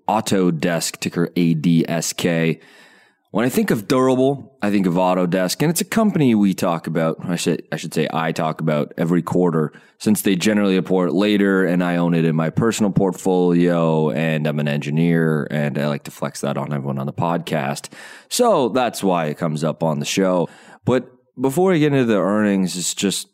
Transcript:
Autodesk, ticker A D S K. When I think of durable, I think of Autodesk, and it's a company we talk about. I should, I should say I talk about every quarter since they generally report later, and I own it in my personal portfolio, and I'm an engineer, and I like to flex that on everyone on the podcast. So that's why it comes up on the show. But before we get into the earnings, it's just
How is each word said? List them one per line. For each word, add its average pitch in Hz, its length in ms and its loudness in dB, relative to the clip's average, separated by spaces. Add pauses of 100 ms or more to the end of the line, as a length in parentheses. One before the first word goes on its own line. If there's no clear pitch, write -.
Autodesk, 90 880 0
ticker 85 380 -2
A 85 180 2
D 82 340 2
S 82 240 -4
K. 82 460 0 (720)
When 113 160 -2
I - 20 0
think 214 220 0
of 117 180 -2
durable, 131 720 0
I 104 100 -2
think 98 160 2
of 87 80 2
Autodesk, 92 680 0
and 156 80 2
it's 170 100 -2
a 202 60 -4
company 180 480 2
we 101 180 4
talk 87 340 -2
about. 80 360 -2
I 90 140 -4
should, - 260 -2 (100)
I 80 40 -4
should 80 180 -10
say 78 180 0
I 80 180 -2
talk 78 300 -4
about 76 380 -2
every 87 240 2
quarter 82 500 0 (260)
since 107 220 0
they 98 160 0
generally 101 400 2
report 90 380 0
later, 98 500 2
and 90 180 2
I 87 140 0
own 87 160 0
it 82 140 2
in 80 100 0
my 80 140 0
personal 110 420 0
portfolio, 87 1160 2
and 78 360 -2
I'm 73 140 -2
an 73 80 -2
engineer, 78 840 0
and 71 280 -4
I 71 100 -2
like 71 160 -6
to - 60 -14
flex - 320 -10
that 71 160 -4
on 69 160 -6
everyone 69 240 -6
on 67 80 -6
the 69 80 -6
podcast. 82 760 -4 (380)
So 190 400 2
that's 117 340 -2
why 90 240 2
it 76 120 -4
comes 78 260 -2
up 73 180 -2
on 78 160 0
the 71 60 -4
show. 92 440 0 (360)
But 123 240 0 (320)
before 139 300 2
we 175 80 2
get 147 160 4
into 135 100 4
the 110 160 2
earnings, 98 560 2
it's - 180 -6
just - 400 -2